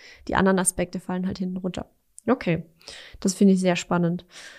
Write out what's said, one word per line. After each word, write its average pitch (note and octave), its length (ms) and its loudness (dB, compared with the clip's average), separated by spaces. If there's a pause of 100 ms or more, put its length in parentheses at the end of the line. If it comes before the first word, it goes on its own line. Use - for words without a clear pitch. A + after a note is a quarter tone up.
(280)
die - 80 -2
anderen F#3+ 240 4
Aspekte F3+ 400 -2
fallen F#3 260 -6
halt F#3 140 -6
hinten F#3 180 -6
runter. F#3 300 -8 (400)
Okay, F3+ 380 0 (540)
das F#3+ 140 0
finde G3 220 6
ich F#3 60 0
sehr F3+ 140 2
spannend. F3 500 -2 (340)